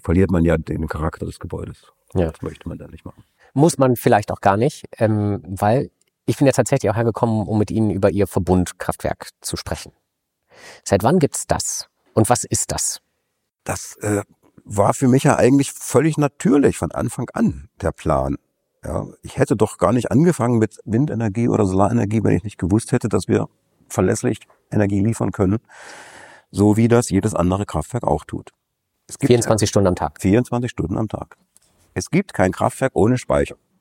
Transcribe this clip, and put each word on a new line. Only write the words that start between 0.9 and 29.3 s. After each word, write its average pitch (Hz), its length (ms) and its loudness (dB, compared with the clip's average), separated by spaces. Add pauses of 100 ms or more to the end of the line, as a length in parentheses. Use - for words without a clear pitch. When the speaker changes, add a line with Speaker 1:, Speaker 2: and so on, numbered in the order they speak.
Speaker 1:
des 82 140 -12
Gebäudes. - 540 -14 (200)
Speaker 2:
Ja. 85 160 -2
Speaker 1:
Das - 120 -14
möchte - 260 -12
man 82 100 -10
dann 82 140 -18
nicht - 140 -20
machen. - 180 -18 (300)
Speaker 2:
Muss 151 240 2
man 131 180 2
vielleicht 113 340 2
auch 92 120 -6
gar 98 160 4
nicht, 127 260 -2 (140)
ähm, 104 500 0
weil 104 440 0 (340)
ich 120 100 0
bin 143 100 2
ja 135 60 6
tatsächlich 123 400 0
auch 101 60 0
hergekommen, 113 500 0
um 107 100 0
mit 104 140 0
Ihnen 110 180 2
über 98 220 2
Ihr 98 160 0
Verbundkraftwerk - 1040 -2 (100)
zu - 160 -8
sprechen. - 380 -8 (920)
Seit 95 200 0
wann 151 160 4
gibt's - 280 -2
das? - 400 -4 (260)
Und 113 160 2
was 120 140 2
ist - 300 -4
das? - 260 -6 (640)
Speaker 1:
Das, - 380 -10
äh, 104 220 -2 (420)
war 101 280 2
für 131 160 2
mich 131 140 4
ja 135 120 4
eigentlich 135 380 4
völlig 147 440 0
natürlich 170 600 2
von - 160 -6
Anfang - 400 -6
an 76 340 -2 (140)
der 80 100 -2
Plan. 67 460 -2 (440)
Ja, - 260 -8 (140)
ich - 160 -14
hätte 131 200 0
doch 107 200 -2
gar 90 140 2
nicht 120 180 -2
angefangen 123 480 2
mit 107 280 0
Windenergie 113 640 -2
oder 104 160 2
Solarenergie, 101 580 2
wenn 104 100 2
ich 101 120 -2
nicht 104 120 -12
gewusst 98 360 0
hätte, - 160 0
dass 98 180 -2
wir 107 220 0 (400)
verlässlich 120 500 0 (320)
Energie 101 300 0
liefern 110 300 -2
können, 98 260 0 (920)
so 104 280 4
wie 117 100 4
das 117 220 4
jedes 95 260 0
andere 92 300 0
Kraftwerk - 400 -6
auch - 180 0
tut. - 280 -12 (560)
Es - 120 -16
gibt 135 120 2